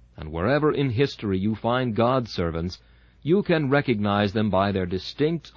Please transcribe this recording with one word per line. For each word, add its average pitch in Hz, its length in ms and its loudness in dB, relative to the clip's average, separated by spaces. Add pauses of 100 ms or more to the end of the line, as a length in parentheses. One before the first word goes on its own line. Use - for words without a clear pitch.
(180)
And 78 120 -10
wherever 127 400 2
in 139 200 0
history 110 480 0
you 107 160 0
find 120 420 -2
God's 120 360 0
servants, 85 480 -4 (420)
you 185 200 2
can 160 280 0
recognize 104 640 2
them 110 180 0
by 95 200 2
their 95 160 0
distinct, 143 720 -4